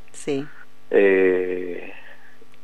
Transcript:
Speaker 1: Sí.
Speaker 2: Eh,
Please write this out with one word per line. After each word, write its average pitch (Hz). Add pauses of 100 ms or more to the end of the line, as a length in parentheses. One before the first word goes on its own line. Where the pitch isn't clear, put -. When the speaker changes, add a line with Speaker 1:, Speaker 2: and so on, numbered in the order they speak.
(100)
Speaker 1:
Sí. 139 (460)
Speaker 2:
Eh, 92 (720)